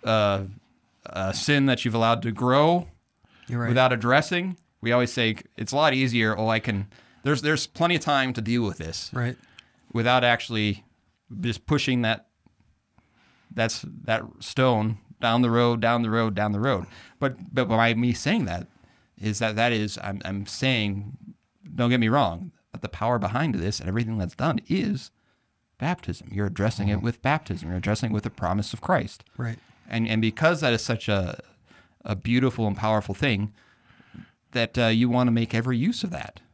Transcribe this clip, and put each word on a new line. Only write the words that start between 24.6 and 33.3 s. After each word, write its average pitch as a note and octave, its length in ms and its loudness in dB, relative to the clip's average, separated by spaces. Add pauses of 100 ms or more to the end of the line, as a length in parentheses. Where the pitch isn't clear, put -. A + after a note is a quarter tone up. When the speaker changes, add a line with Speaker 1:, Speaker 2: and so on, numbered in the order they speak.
Speaker 1:
is - 420 -2 (680)
baptism. - 540 -6
You're G2+ 140 0
addressing G2+ 420 0
it G#2 80 2
Speaker 3:
Mm-hmm. G2+ 80 -4
Speaker 1:
with A#2 180 -4
baptism. G2 460 -2
You're F2+ 100 -4
addressing G#2+ 320 -2
it G#2 40 -2
with G#2 100 -2
the G#2+ 60 -4
promise G2 420 -2
of - 80 -8
Christ. - 440 -2 (120)
Speaker 2:
Right. A#2 220 -8 (300)
Speaker 1:
And, A2+ 180 0
and A2 160 0
because D3+ 380 2
that C3+ 120 2
is A2+ 100 0
such - 260 -4
a, G2 320 -2 (640)
a G#2+ 100 -4
beautiful A#2+ 540 2
and G2+ 80 -2
powerful G#2+ 380 0
thing, G#2 380 0 (1000)